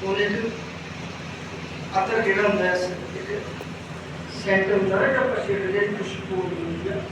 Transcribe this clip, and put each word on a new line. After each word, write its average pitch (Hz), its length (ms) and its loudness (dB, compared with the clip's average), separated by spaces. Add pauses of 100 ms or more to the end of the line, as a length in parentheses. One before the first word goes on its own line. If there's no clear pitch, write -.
ਉਹਨੇ 196 200 2
ਇੱਕ 220 260 0 (1500)
ਅਤਰ 220 240 2
ਜਿਹੜਾ 202 260 4
ਹੁੰਦਾ 190 160 4
ਹੈ, 180 120 4 (400)
ਇੱਕ 208 260 -4 (1040)
ਸੈਂਟ 196 260 6
ਹੁੰਦਾ 190 300 4
ਨਾ, - 60 6
ਜਿਹੜਾ - 120 4
ਆਪਾਂ - 260 2
ਸਿਰ 185 260 0
ਦੇ 202 80 4
ਖੁਸ਼ਬੂ 202 640 0
ਹੁੰਦੀ 170 480 -2
ਆ 196 120 -2 (100)